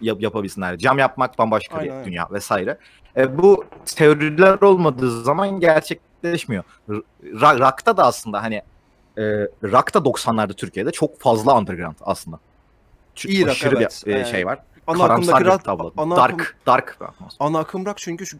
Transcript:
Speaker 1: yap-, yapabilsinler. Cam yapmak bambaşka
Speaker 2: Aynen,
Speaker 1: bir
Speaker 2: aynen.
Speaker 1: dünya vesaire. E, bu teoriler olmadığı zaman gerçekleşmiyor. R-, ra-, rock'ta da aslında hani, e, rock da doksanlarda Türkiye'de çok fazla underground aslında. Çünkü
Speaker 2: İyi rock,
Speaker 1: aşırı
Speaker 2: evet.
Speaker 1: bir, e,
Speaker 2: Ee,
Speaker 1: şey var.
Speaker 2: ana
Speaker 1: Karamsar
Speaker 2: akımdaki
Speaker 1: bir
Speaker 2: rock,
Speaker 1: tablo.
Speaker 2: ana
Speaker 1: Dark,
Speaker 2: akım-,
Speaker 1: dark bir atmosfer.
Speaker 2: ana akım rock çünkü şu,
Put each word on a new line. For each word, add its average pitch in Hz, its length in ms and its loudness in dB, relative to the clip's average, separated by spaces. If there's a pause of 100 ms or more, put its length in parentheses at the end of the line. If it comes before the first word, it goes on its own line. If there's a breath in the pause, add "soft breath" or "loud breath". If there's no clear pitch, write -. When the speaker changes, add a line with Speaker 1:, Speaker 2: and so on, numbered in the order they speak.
Speaker 1:
yap-, 110 200 -4
yapabilsinler. 98 560 -6
Cam 131 220 2
yapmak 131 400 0
bambaşka 113 360 -2
Speaker 2:
Aynen, 156 120 -6
Speaker 1:
bir - 60 -10
Speaker 2:
aynen. 131 120 -14
Speaker 1:
dünya 87 260 -8
vesaire. 101 460 -4 (400 soft breath)
E, 131 200 0
bu 190 280 6 (200)
teoriler 156 760 4
olmadığı 131 600 2
zaman 190 360 -2
gerçekleşmiyor. 156 1040 -2 (260 soft breath)
R-, 104 120 -6 (220)
ra-, 117 360 4
rock'ta 170 380 2
da 180 80 4
aslında 107 380 -2
hani, 110 180 -6 (560)
e, 110 60 -4 (400)
rock 110 300 0
da 175 120 2
doksanlarda 110 480 -2
Türkiye'de 98 380 -6
çok - 280 -6
fazla 120 380 2
underground 87 440 -4
aslında. 85 380 -8 (760)
Çünkü 196 200 -4
Speaker 2:
İyi 190 60 2
rock, 151 100 2
Speaker 1:
aşırı 135 260 -2
Speaker 2:
evet. 110 280 -4
Speaker 1:
bir, 104 100 -4
e, 101 40 -2
Speaker 2:
Ee, 120 60 -6
Speaker 1:
şey 101 200 -4
var. 117 140 -6 (280)
Speaker 2:
ana 165 100 -4
Speaker 1:
Karamsar 160 360 2
Speaker 2:
akımdaki 131 120 4
Speaker 1:
bir 185 60 4
Speaker 2:
rock, 190 120 0
Speaker 1:
tablo. - 340 -6
Speaker 2:
ana 160 180 -4
Speaker 1:
Dark, 127 180 4
Speaker 2:
akım-, - 220 -8 (120)
Speaker 1:
dark 127 340 0
bir - 40 -14
atmosfer. - 400 -10
Speaker 2:
ana 160 140 -2
akım 185 260 -8
rock 202 120 -8
çünkü 170 280 -12
şu, 156 140 -16